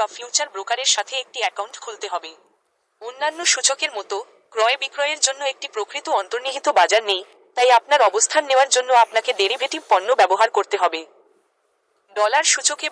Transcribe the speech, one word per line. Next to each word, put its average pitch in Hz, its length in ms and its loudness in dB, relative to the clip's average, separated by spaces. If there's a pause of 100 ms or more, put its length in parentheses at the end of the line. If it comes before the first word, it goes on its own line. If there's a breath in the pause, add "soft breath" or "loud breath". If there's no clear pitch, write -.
বা 214 140 -2
ফিউচার 240 400 -6
ব্রোকারের 196 400 -4
সাথে 208 280 -6
একটি - 180 -16
অ্যাকাউন্ট 202 340 -6 (100)
খুলতে 214 280 -12
হবে। 160 180 -8 (720)
অন্যান্য 285 380 -6 (120)
সূচকের 269 460 -2
মতো, 196 180 -8 (360)
ক্রয় 226 300 2
বিক্রয়ের 285 440 -4
জন্য 269 140 -4 (120)
একটি - 220 -14
প্রকৃত 220 320 -8 (140)
অন্তর্নিহিত 247 460 -6 (140)
বাজার 185 300 4
নেই, 185 120 -2 (340)
তাই 247 220 4
আপনার 285 220 2 (100)
অবস্থান 302 400 0
নেওয়ার 269 260 4
জন্য 254 140 0 (140)
আপনাকে 226 260 -2 (100)
ডেরিভেটিভ 254 500 -2
পণ্য 196 180 2 (120)
ব্যবহার 196 360 4
করতে 202 260 0
হবে। 165 180 0 (1160)
ডলার 226 360 2
সূচকে 285 400 -4